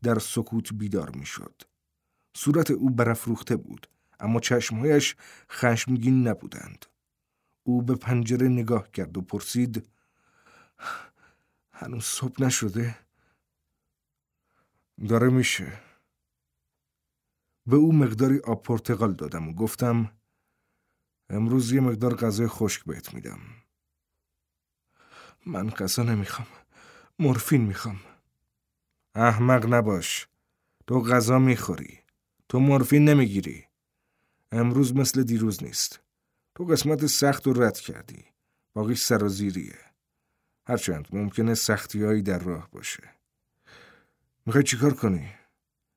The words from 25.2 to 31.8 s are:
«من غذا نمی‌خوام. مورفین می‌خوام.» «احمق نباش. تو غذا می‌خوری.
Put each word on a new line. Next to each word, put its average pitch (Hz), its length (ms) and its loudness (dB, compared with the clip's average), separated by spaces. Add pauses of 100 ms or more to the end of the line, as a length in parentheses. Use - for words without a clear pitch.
«من 104 240 -6
غذا 101 340 -4
نمی‌خوام. 110 440 -2 (720)
مورفین 131 420 2
می‌خوام.» 101 380 -4 (1160)
«احمق 117 580 4
نباش. 104 540 -2 (600)
تو 123 140 0
غذا 120 380 4
می‌خوری. 117 600 0 (500)